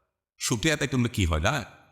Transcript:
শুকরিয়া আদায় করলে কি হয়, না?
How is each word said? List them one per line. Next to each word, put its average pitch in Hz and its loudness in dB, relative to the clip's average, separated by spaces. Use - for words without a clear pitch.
শুকরিয়া 131 0
আদায় 147 -2
করলে 123 0
কি 98 2
হয়, 80 2
না? 113 0